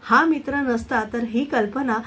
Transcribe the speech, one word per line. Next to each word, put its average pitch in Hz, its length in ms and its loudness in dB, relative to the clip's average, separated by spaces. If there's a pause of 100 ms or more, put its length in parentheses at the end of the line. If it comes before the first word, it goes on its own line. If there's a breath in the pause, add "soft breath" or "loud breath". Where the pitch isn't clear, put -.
हा 247 240 4
मित्र 285 300 0
नसता 240 480 -2
तर 233 200 -4
ही 233 220 -2
कल्पना 240 600 -2